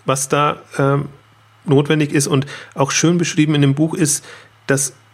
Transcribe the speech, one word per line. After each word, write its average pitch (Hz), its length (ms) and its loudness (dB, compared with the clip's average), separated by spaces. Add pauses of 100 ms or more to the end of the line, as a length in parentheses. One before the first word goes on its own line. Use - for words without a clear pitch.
was 131 220 -2
da, 147 300 0 (200)
ähm, 143 280 0 (580)
notwendig 147 480 2
ist. 143 160 0
Und 135 180 0 (280)
auch - 180 -2
schön 170 260 2
beschrieben 151 380 0
in 143 40 2
dem 139 140 4
Buch 160 180 0
ist, 156 320 -2 (440)
dass 135 260 -2 (200)